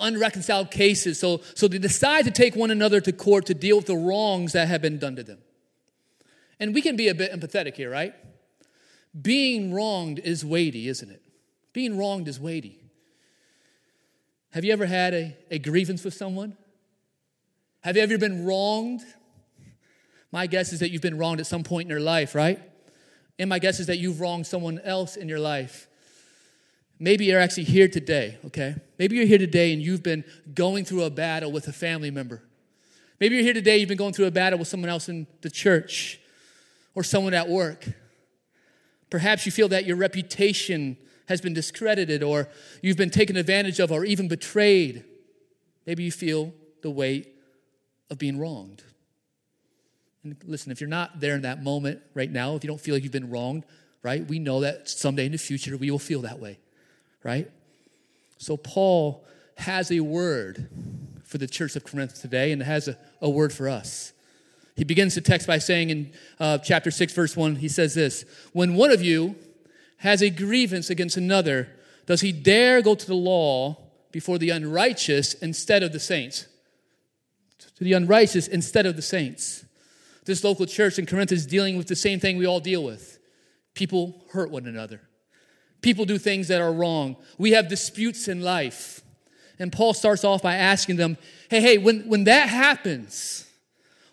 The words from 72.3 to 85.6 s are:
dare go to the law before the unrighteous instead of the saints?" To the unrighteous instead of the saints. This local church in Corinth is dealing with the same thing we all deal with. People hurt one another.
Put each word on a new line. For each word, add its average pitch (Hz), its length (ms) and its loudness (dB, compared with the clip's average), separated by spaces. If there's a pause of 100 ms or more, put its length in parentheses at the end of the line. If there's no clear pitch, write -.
dare 214 520 6
go 214 120 6
to 208 120 -4
the 185 80 -2
law 156 640 0 (340)
before 175 260 -4
the 165 120 0
unrighteous 156 840 0
instead 190 480 0
of 170 100 -2
the 156 60 -8
saints?" 143 480 -6 (1300)
To 185 80 -6
the 185 100 4
unrighteous 185 540 6
instead 190 380 2
of 170 100 -2
the 156 60 -8
saints. - 640 -6 (640)
This 190 180 -2
local 190 220 2
church 202 320 0
in 175 80 -4
Corinth 190 260 0
is 160 140 0
dealing 185 300 0
with 175 120 -6
the 175 80 -2
same 196 240 -2
thing 190 160 0
we 180 100 0
all 180 140 0
deal 170 240 -2
with. 110 340 -12 (560)
People 180 580 -4
hurt 180 180 -4
one 127 160 -10
another. 110 340 -12 (800)